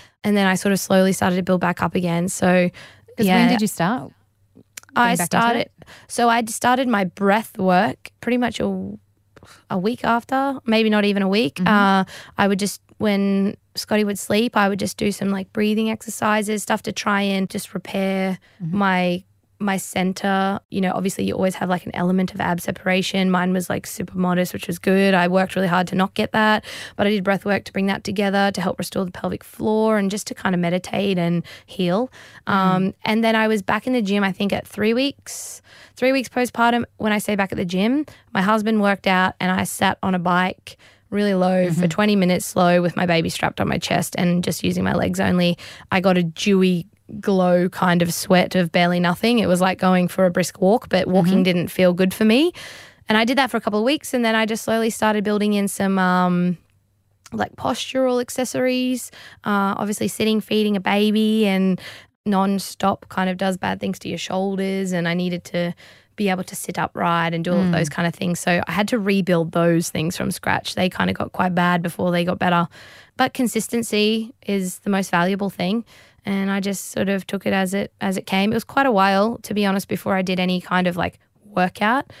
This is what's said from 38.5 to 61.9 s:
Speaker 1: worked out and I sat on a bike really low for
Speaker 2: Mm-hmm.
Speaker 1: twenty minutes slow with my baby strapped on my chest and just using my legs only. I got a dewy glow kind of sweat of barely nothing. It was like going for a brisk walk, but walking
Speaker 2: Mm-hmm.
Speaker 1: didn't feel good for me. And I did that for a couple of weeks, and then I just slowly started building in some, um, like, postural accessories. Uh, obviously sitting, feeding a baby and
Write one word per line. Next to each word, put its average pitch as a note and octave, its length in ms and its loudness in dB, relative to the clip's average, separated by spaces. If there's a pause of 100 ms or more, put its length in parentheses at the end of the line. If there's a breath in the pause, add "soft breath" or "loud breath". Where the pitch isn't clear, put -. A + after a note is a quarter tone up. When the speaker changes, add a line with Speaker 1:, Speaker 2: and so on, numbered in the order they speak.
Speaker 1:
worked G3+ 260 0
out F#3 320 2
and F#3 100 0
I F#3+ 140 -2
sat - 380 -2
on F#3+ 120 0
a F3+ 60 0
bike F3+ 560 -2 (340 soft breath)
really G3+ 240 0
low F#3 340 2
for E3+ 40 -2 (100)
Speaker 2:
Mm-hmm. F3 60 2
Speaker 1:
twenty G#3 280 2
minutes F3+ 300 2
slow F3+ 340 4
with F3 160 -2
my - 80 0
baby E3+ 240 0
strapped - 320 -4
on - 80 0
my - 80 0
chest - 400 -2
and F3 260 0
just - 220 -4
using F3+ 180 -2
my F#3 120 0
legs F#3 260 0
only. F3+ 380 2 (340 loud breath)
I F#3 80 2
got F#3 160 4
a F3+ 60 4
dewy F#3 640 2 (340)
glow F3+ 480 2
kind F3 320 2
of E3+ 140 0
sweat - 400 2
of F3+ 180 0
barely F3 260 2
nothing. F3 400 2
It G3+ 80 2
was F3+ 140 2
like F#3 180 2
going F3+ 300 4
for - 160 2
a F3+ 60 4
brisk F3+ 320 -2
walk, G3 260 2
but - 180 0
walking F#3 280 4
Speaker 2:
Mm-hmm. F#3+ 80 4
Speaker 1:
didn't F3+ 260 0
feel F3+ 240 4
good F#3 220 0
for A3 100 0
me. C4+ 280 4 (580 loud breath)
And G#3+ 80 4
I A3+ 80 2
did B3 100 0
that C4 140 2
for A3+ 80 -2
a - 20 -2
couple G#3 180 -2
of G#3+ 60 0
weeks, C#4+ 300 -2
and B3 100 0
then A3+ 100 2
I A3 120 2
just A3 180 -6
slowly A3+ 240 0
started G#3+ 340 0
building G#3 300 0
in G3+ 160 0
some, G3 300 0
um, F3+ 580 2 (800)
like, - 220 -4
postural B3+ 640 -2
accessories. B3+ 880 -4 (340 loud breath)
Uh, G3 320 0
obviously G#3 320 -4
sitting, G#3+ 320 0
feeding G#3+ 360 0
a F#3 40 -2
baby G#3+ 680 2
and F#3+ 320 2 (480 loud breath)